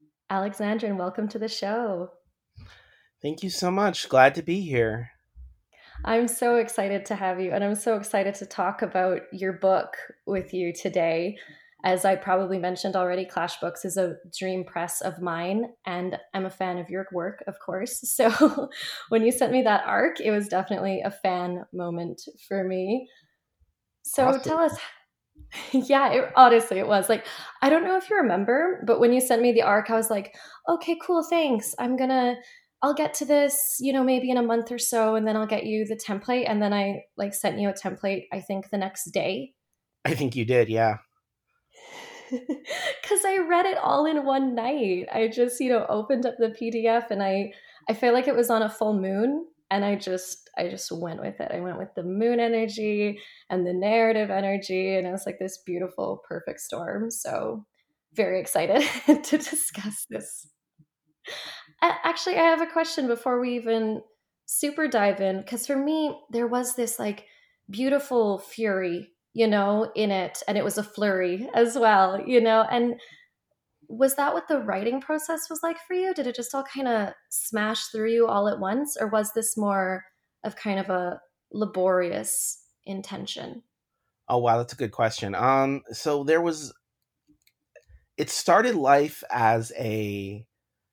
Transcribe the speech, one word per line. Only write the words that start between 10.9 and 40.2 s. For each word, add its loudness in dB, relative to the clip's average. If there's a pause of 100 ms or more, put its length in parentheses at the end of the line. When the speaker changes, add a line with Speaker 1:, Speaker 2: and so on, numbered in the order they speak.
Speaker 1:
As 2
I 4
probably 0
mentioned -2
already, 0
Clash -4
Books -6
is -6
a 0 (200)
dream -4
press -6
of -6
mine, -2 (180)
and -4 (160)
I'm -2
a -6
fan -4
of -10
your -6
work, -6
of -10
course. -6
<laughs> -4
So 4 (380)
when 2
you 4
sent 0
me 4
that 4
arc, 0
it 0
was 0
definitely -2
a -4
fan -2
moment -8 (260)
for -2
me. -2 (920)
So 0
Speaker 2:
Awesome. 2
Speaker 1:
tell -2
us, 2 (960)
<laughs> -
yeah, 4
it, 0
honestly, 8
it 0
was. 4
Like, 2 (360)
I 4
don't 6
know 2
if -6
you 2
remember, 2
but 4
when 6
you 4
sent 2
me 6
the 6
arc, 4
I 0
was 0
like, -4 (340)
"Okay, 0
cool, 2
thanks. 0
I'm -2
gonna, 2 (460)
I'll 2
get -2
to -4
this, 2
you 0
know, 2
maybe 2
in 2
a 4
month 0
or -6
so, 2
and 2
then 2
I'll 0
get -2
you -2
the -4
template." -2
And 0
then 2
I, 0 (140)
like, -4
sent -2
you 2
a -2
template, -4
I -6
think, -8
the -4
next -6
day. -4 (520)
Speaker 2:
I 0
think -2